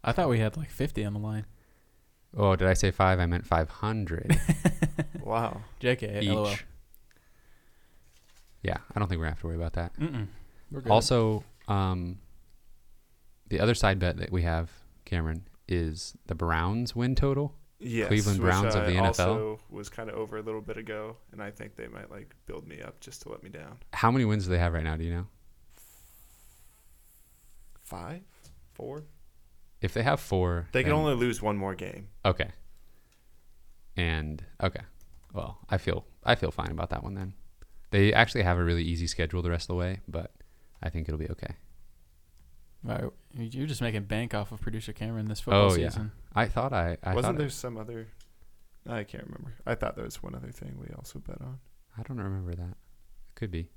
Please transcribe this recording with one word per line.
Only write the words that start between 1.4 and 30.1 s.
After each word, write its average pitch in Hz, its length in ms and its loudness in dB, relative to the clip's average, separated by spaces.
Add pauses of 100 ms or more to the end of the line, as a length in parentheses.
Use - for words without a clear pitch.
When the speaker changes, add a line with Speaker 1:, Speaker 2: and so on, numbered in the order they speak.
Speaker 2:
Oh, 101 180 8
did 92 140 6
I 92 60 10
say 92 180 6
five? 95 260 6
I 87 80 4
meant 87 200 2
five 80 220 4
hundred. 107 760 0
Speaker 3:
<laughs> - 40 0 (760)
Wow. 110 380 -2 (180)
Speaker 1:
J 123 160 2
K, 104 260 -4
Speaker 2:
Each. 101 60 2
Speaker 1:
L 107 100 4
O 104 120 2
L. 101 60 -2 (2000)
Speaker 2:
Yeah, 90 140 0 (180)
I - 60 -2
don't 101 80 2
think 87 100 0
we're 80 60 -2
gonna 78 80 -2
have - 80 -6
to 85 80 -6
worry 82 80 -4
about 82 160 -2
that. 85 260 -4
Speaker 1:
Mm-mm. 131 300 -4 (420)
We're 139 120 -8
good. 117 100 4
Speaker 2:
Also, 113 500 4 (240)
um, 92 520 0 (1300)
the 87 120 0
other 113 140 6
side 98 240 4
bet 87 200 2
that 87 140 -4
we 90 100 2
have, 82 280 0 (340)
Cameron, 82 440 -2 (200)
is 82 460 -2 (120)
the 90 100 -4
Browns 85 600 0
win 123 200 2
total. 139 380 2 (260)
Speaker 3:
Yes, 113 280 0
Speaker 2:
Cleveland 104 300 4
Speaker 3:
which 90 60 2
Speaker 2:
Browns 98 320 6
of 107 80 4
Speaker 3:
I - 20 2
Speaker 2:
the 90 100 4
N 95 100 6
F 113 140 2
L. 90 120 6
Speaker 3:
also 107 280 -2 (100)
was 101 180 -10
kinda 110 260 -10
over 110 240 -4
a 107 40 -6
little 110 180 -6
bit 107 160 -8
ago, 110 400 -8 (160)
and 107 100 -12
I 101 80 -8
think 104 260 -14
they - 120 -10
might, 110 220 -14
like, - 240 -18 (120)
build - 220 -12
me 76 120 -14
up - 200 -14
just - 220 -18
to - 80 -16
let - 120 -12
me 95 80 -18
down. 73 280 -16 (140)
Speaker 2:
How - 200 4
many 131 120 4
wins 104 200 2
do 90 60 -2
they 87 80 4
have 85 160 4
right 80 100 -2
now? 78 120 -2
Do 80 80 -4
you 85 100 -2
know? 87 120 -4 (2500)
Speaker 3:
Five? 160 400 -10 (520)
Four? 143 300 -10 (760)
Speaker 2:
If 95 140 -2
they 117 80 2
have 139 180 4